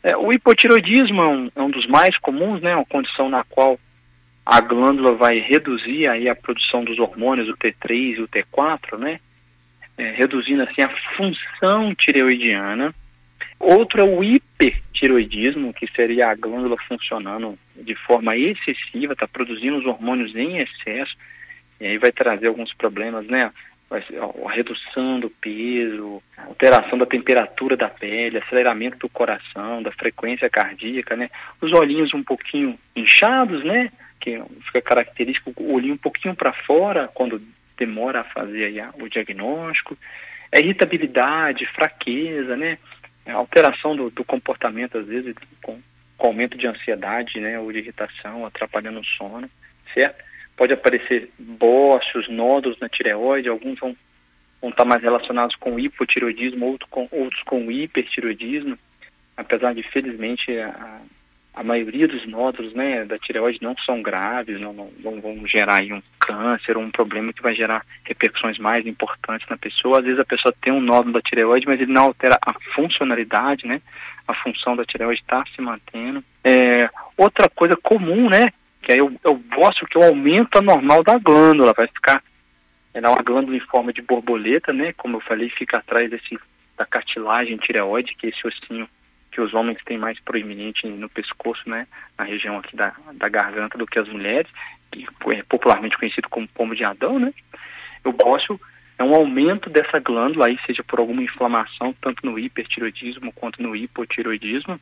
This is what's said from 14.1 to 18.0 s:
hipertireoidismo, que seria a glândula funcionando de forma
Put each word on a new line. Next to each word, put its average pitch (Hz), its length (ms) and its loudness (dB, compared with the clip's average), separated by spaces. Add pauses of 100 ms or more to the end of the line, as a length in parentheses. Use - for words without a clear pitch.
hipertireoidismo, 131 1500 2
que - 200 -8
seria 117 360 2
a 104 60 0
glândula 117 420 -4 (100)
funcionando 110 720 -8 (160)
de 113 180 -12
forma 113 440 0